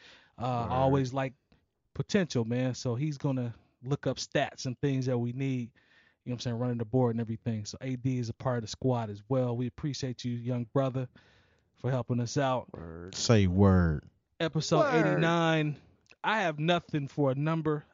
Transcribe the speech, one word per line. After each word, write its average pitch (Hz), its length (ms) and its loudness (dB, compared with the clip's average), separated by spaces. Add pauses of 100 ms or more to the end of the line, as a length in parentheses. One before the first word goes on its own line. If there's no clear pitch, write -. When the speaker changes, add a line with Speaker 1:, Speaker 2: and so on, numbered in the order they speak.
(400)
Speaker 1:
uh, 113 60 -6
I 123 180 -2
Speaker 2:
Word. - 80 -4
Speaker 1:
always 135 420 2
like 135 200 -4 (600)
potential, 143 520 0
man. 123 300 -2
So 120 200 -4
he's 147 220 -4
gonna 127 360 -2 (300)
look 135 240 -4
up 127 100 -4
stats - 480 -4
and 127 140 -6
things 135 260 0
that 123 120 0
we 120 140 -2
need, 127 380 -4 (540)
you 131 60 -12
know - 20 -4
what - 20 -4
I'm 117 60 -8
saying, 117 180 -4
running 123 220 -2
the 117 60 -2
board 120 280 2
and 117 80 0
everything. 110 440 -4
So - 160 -14
A 131 140 -6
D 127 220 -2
is 117 120 -4
a 113 40 -4
part 123 240 -4
of 117 60 -4
the 104 40 -10
squad 117 440 -2
as 104 180 -12
well. 127 260 0
We 123 120 -2
appreciate 131 580 -8
you, 123 80 -2
young 120 400 -4
brother, 131 340 0 (680)
for 123 160 -4
helping 123 280 0
us 117 160 -2
out. 127 380 0
Speaker 2:
Word. 85 400 -12
Speaker 3:
Say 107 320 6
word. 90 580 6 (360)
Speaker 1:
Episode 160 520 2
Speaker 2:
Word. - 140 4
Speaker 1:
eighty-nine. 165 720 2 (480)
I 214 180 0
have 160 160 -2
nothing 156 500 0
for 143 220 0
a 127 60 0
number. 151 580 -2